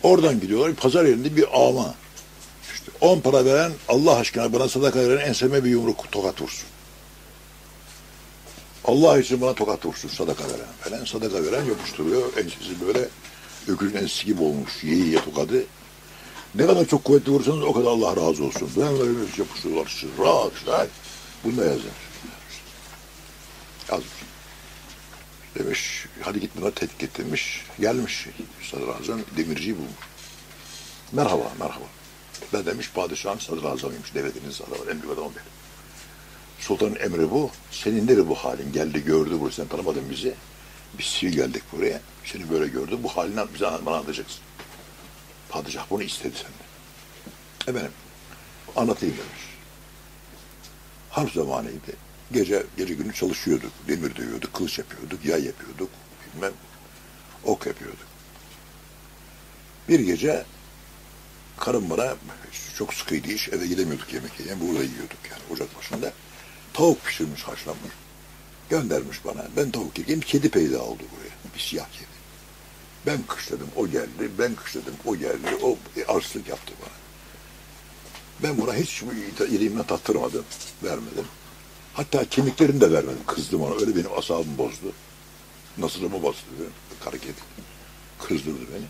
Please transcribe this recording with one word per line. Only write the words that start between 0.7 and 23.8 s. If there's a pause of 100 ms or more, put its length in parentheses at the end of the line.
pazar
yerinde
bir
ama. (800)
İşte (100)
on
para
veren, (160)
Allah
aşkına
bana
sadaka
veren
enseme
bir
yumruk,
tokat
vursun. (2250)
Allah
için
bana
tokat
vursun,
sadaka
veren (140)
falan.
Sadaka
veren
yapıştırıyor,
ensesi
böyle (600)
öküzün
ensesi
gibi
olmuş,
yiye
yiye
tokadı. (920)
Ne
kadar
çok
kuvvetli
vursanız
o
kadar
Allah
razı
olsun.
Ben
böyle (180)
yapıştırıyorlar, (140)
rahat, (140)
rahat. (560)
Bunu
da
yazar. (1800)